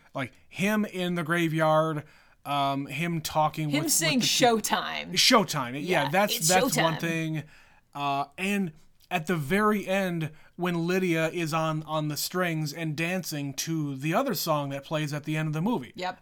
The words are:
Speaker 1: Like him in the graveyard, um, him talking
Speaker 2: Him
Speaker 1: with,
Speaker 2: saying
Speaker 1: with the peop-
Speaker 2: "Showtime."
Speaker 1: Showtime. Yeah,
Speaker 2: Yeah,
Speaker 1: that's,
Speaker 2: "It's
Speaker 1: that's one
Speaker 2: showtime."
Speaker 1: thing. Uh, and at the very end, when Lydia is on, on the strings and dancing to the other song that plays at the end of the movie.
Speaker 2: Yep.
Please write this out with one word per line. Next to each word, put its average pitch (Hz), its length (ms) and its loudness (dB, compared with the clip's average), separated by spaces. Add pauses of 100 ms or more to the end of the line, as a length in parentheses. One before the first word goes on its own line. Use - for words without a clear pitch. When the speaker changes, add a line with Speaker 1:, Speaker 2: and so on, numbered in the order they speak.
(120)
Speaker 1:
Like 135 200 -6 (160)
him 208 360 0
in 180 300 -4
the 175 80 -2
graveyard, 156 800 2 (420)
um, 139 420 -2
him 165 340 -4
talking 156 500 0
Speaker 2:
Him 302 140 0
Speaker 1:
with, 311 80 0
Speaker 2:
saying 311 280 2
Speaker 1:
with 147 80 2
the - 180 4
peop- 226 180 4
Speaker 2:
"Showtime." 156 480 -4
Speaker 1:
Showtime. 156 640 4
Yeah, 170 300 2
Speaker 2:
Yeah, 147 60 -2
Speaker 1:
that's, 202 260 2
Speaker 2:
"It's 160 120 0
Speaker 1:
that's 185 280 4
one 165 180 2
Speaker 2:
showtime." - 60 -6
Speaker 1:
thing. 160 420 -2 (520)
Uh, 143 300 -2 (140)
and 196 340 -2 (380)
at 175 160 -2
the 185 100 0
very 196 500 2
end, 175 440 -2 (260)
when 170 300 0
Lydia 175 440 2
is 165 220 -2
on, 160 320 0
on 156 240 -2
the 147 80 -4
strings 160 560 -2
and 160 240 -6
dancing 160 580 -4
to 151 420 -2
the 151 180 -2
other 254 200 2
song 147 360 0
that 139 140 -8
plays 151 280 -2
at 147 120 -6
the 156 120 -2
end 156 120 0
of 151 60 -2
the 156 60 -2
movie. 190 360 -2
Speaker 2:
Yep. 180 260 -6